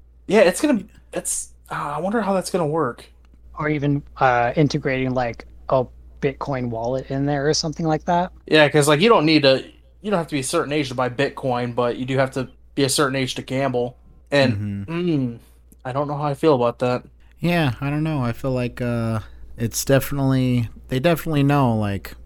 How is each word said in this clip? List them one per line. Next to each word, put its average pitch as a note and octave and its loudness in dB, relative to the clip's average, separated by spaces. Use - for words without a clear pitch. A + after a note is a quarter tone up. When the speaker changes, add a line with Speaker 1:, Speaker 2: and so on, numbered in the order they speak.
Speaker 1:
Yeah, G3 4
it's F3+ 4
gonna, C4+ 2
it's, - -8
uh, D3 -8
I D3+ -6
wonder G3+ 0
how G3 0
that's F3+ -2
gonna F3 0
work. D3 -4
Speaker 2:
Or D3+ -2
even, C#3+ 0
uh, B2 4
integrating, C3+ 0
like, A#2+ -4
a C3 2
Bitcoin C3+ -4
wallet A#2+ -6
in C#3 -2
there C#3+ 0
or D#3+ 2
something D#3+ -4
like D#3 0
that. F3 0
Speaker 1:
Yeah, D3+ 6
'cause, C#3+ 4
like, D3+ 4
you G#3 6
don't G3 6
need D#3 4
to, C3+ 4
you G3+ -8
don't G3 0
have E3 -4
to - -6
be C#3+ -2
a C3 -6
certain C#3+ -2
age D3 -2
to B2 -8
buy B2 -2
Bitcoin, B2 -4
but A#2+ 0
you B2 -6
do C3 -2
have C3 2
to B2+ -6
be C#3 2
a C3 2
certain C3+ 0
age C3 -2
to A#2+ -8
gamble. B2+ -4
And, C3 2
Speaker 3:
Mm-hmm. G2+ -6
Speaker 1:
mm, D#3 -2
I B2+ -6
don't C#3+ -2
know D3 -6
how D3 -4
I D3 -2
feel D#3 4
about A#2+ 2
that. B2 0
Speaker 3:
Yeah, E3 0
I C#3 -4
don't D3+ -2
know. D#3 -2
I A#2 -2
feel C3 -4
like, B2 -4
uh, A#2 -2
it's A#2 -4
definitely, C3 2
they C3 -4
definitely D#3 0
know, C#3 2
like, G2+ -4